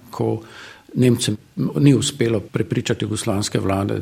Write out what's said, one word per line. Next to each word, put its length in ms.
ko 300
Nemcem 400
ni 380
uspelo 460
prepričati 640
jugoslovanske 540
vlade, 440